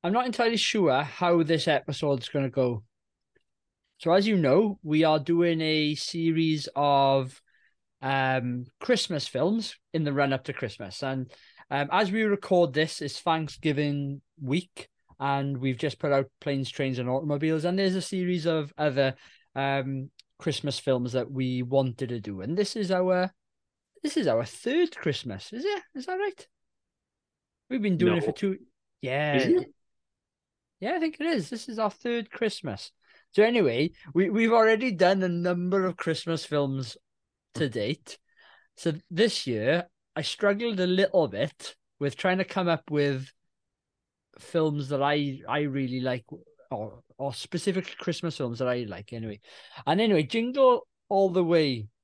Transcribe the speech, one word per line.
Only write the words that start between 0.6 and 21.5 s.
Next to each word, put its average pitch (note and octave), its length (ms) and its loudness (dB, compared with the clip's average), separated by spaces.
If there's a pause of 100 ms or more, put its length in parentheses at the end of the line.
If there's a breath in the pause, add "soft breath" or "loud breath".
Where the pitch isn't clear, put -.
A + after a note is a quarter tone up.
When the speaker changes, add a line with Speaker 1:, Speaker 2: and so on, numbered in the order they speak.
Speaker 1:
how E3+ 400 2
this D#3+ 240 2
episode's C#3+ 600 0
gonna C#3 200 -2
go. A#2+ 340 0 (1160)
So E3 120 0
as G3 140 6
you G#3+ 100 2
know, F3+ 460 4
we D#3 220 2
are D#3 160 4
doing E3+ 420 2
a D#3 320 0
series D#3+ 840 0
of, C#3 640 2 (640)
um, C3 640 0 (140)
Christmas F3+ 480 -2
films G3+ 480 -2 (180)
in D#3+ 100 0
the D3 100 -2
run C#3 200 2
up C3 120 -4
to C#3 80 -8
Christmas. G2+ 500 -10
And, C3 280 -6 (380 loud breath)
um, C#3+ 220 -2
as F#3+ 200 2
we A3 120 0
record F#3 500 2
this, D3+ 260 0
it's C#3+ 200 -8
Thanksgiving D3 1000 -2 (200)
week, C#3+ 480 -6 (300)
and C#3 380 -2
we've B2+ 200 -2
just C#3+ 220 -4
put D3 120 0
out C#3 280 2
Planes, C3+ 320 -4
Trains, C3+ 260 -2
and B2 100 -4
Automobiles, D3+ 560 0
and F3 140 0
there's F#3+ 160 2
a F#3+ 80 -2
series F3+ 460 -2
of D#3 320 -2
other, C3+ 340 2 (420 soft breath)
um, C3+ 540 -2 (300)
Christmas C#3+ 400 -4
films B2 320 0
that B2+ 180 -2
we B2+ 320 -2